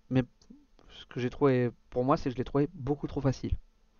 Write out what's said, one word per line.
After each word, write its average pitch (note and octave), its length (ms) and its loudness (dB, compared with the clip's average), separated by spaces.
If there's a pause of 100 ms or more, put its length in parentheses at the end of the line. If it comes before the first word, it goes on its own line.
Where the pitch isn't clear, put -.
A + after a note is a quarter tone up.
(100)
mais C3 120 4 (680)
ce - 160 -20
que - 140 -10
j'ai B2 100 -2
trouvé, B2+ 400 4 (200)
pour B2 140 -2
moi, C#3+ 120 2
c'est D3+ 140 -4
que B2 40 -8
je A#2+ 40 -6
l'ai A#2 60 -2
trouvé C#3+ 300 0
beaucoup C#3+ 320 -4
trop - 140 -6
facile. - 360 0 (440)